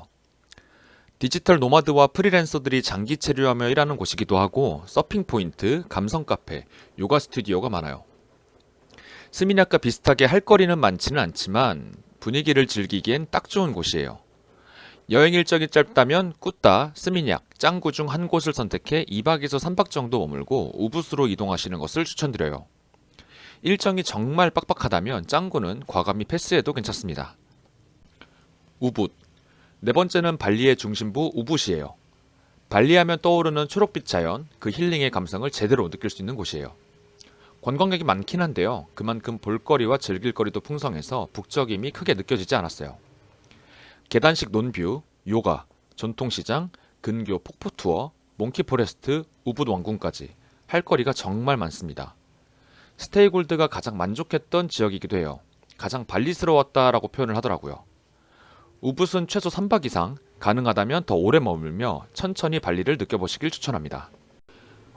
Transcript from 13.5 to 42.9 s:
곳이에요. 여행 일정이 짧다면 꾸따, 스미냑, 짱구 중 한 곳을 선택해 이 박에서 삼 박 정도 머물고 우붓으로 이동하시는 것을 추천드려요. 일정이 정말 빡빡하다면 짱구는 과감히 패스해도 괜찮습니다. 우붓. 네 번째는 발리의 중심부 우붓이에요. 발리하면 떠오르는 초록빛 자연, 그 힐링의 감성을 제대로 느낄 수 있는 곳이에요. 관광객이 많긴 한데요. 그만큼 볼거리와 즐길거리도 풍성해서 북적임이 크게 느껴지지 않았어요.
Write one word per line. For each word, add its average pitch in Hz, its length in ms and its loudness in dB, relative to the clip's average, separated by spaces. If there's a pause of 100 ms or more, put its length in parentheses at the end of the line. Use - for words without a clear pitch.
곳이에요. 73 460 -4 (920)
여행 151 220 6
일정이 165 340 2
짧다면 151 720 4
꾸따, 139 540 0
스미냑, 160 500 -2 (140)
짱구 165 340 0
중 151 180 -6
한 165 180 -4
곳을 160 260 0
선택해 127 540 -4
이 107 160 -4
박에서 143 340 0
삼 175 180 -2
박 202 140 0
정도 123 300 -2
머물고 73 640 -4
우붓으로 139 420 -2
이동하시는 92 520 -4
것을 156 260 -2
추천드려요. 80 600 -4 (960)
일정이 190 400 0
정말 151 480 0
빡빡하다면 101 720 -2
짱구는 135 640 -2
과감히 98 380 -2
패스해도 160 480 0
괜찮습니다. 98 640 -6 (1400)
우붓. 110 320 0 (680)
네 117 140 0
번째는 170 440 2
발리의 120 380 4
중심부 107 580 -4
우붓이에요. 107 600 -2 (760)
발리하면 165 540 6
떠오르는 160 440 2
초록빛 202 380 -2
자연, 92 420 -2 (120)
그 113 100 -4
힐링의 147 400 0
감성을 95 400 -4
제대로 107 400 2
느낄 101 220 -8
수 - 100 -14
있는 110 140 -8
곳이에요. 80 400 -8 (880)
관광객이 170 400 0
많긴 113 400 -2
한데요. 107 500 -2
그만큼 113 460 -6
볼거리와 120 580 0
즐길거리도 104 640 -4
풍성해서 127 720 -6
북적임이 110 560 -4
크게 160 240 -2
느껴지지 117 400 -2
않았어요. 80 440 -6 (1080)